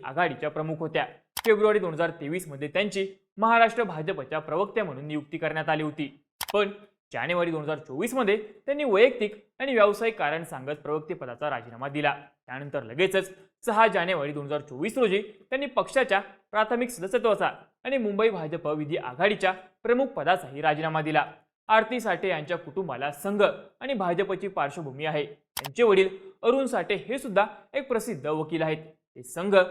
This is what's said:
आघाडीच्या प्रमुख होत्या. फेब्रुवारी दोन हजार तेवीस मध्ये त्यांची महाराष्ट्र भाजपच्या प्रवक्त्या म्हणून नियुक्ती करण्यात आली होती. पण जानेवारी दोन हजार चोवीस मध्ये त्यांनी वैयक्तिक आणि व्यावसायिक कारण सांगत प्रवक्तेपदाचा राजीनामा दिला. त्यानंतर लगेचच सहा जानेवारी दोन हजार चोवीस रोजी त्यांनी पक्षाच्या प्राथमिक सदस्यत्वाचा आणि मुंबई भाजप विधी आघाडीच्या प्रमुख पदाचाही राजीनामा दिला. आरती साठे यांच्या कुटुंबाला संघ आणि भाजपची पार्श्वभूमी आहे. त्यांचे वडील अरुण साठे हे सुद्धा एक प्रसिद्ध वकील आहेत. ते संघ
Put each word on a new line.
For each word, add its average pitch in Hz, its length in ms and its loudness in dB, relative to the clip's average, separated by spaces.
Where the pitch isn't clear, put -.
आघाडीच्या 151 460 0
प्रमुख 156 260 -4
होत्या. 156 300 -2
फेब्रुवारी 214 340 6
दोन 180 140 -4
हजार 160 180 -2
तेवीस 160 380 -8
मध्ये 143 200 -8
त्यांची 196 400 -2
महाराष्ट्र 226 440 4
भाजपच्या 156 560 -4
प्रवक्त्या 196 460 -2
म्हणून 139 200 -10
नियुक्ती 151 340 -6
करण्यात 156 300 -4
आली 151 140 2
होती. 151 420 -8
पण 202 160 2
जानेवारी 170 380 0
दोन 156 120 -4
हजार 151 160 -4
चोवीस 202 360 -6
मध्ये 220 220 2
त्यांनी 285 480 -4
वैयक्तिक 214 640 4
आणि 269 160 -2
व्यावसायिक 220 440 4
कारण 160 260 -2
सांगत 139 260 -10
प्रवक्तेपदाचा 151 800 -6
राजीनामा 120 380 -8
दिला. 143 280 0
त्यानंतर 139 360 -8
लगेचच 185 520 0
सहा 226 200 6
जानेवारी 175 460 0
दोन 143 140 -6
हजार 147 140 -2
चोवीस 160 380 -6
रोजी 208 240 4
त्यांनी 269 440 -8
पक्षाच्या 269 540 2
प्राथमिक 233 380 0
सदस्यत्वाचा 196 640 0
आणि 262 140 0
मुंबई 214 320 2
भाजप 160 360 -6
विधी 151 300 -2
आघाडीच्या 185 560 0
प्रमुख 247 240 2
पदाचाही 147 540 -2
राजीनामा 156 400 2
दिला. 156 320 2
आरती 220 320 4
साठे 190 280 -2
यांच्या 165 300 -2
कुटुंबाला 147 540 -6
संघ 202 300 -2
आणि 262 140 -4
भाजपची 190 540 -2
पार्श्वभूमी 147 560 -6
आहे. 156 220 0
त्यांचे - 560 -6
वडील 190 260 6
अरुण 254 240 2
साठे 208 280 -2
हे 208 240 -6
सुद्धा 214 280 2
एक 269 140 -4
प्रसिद्ध 214 380 -4
वकील 156 360 -2
आहेत. 156 160 -2
ते 127 60 -18
संघ 196 340 2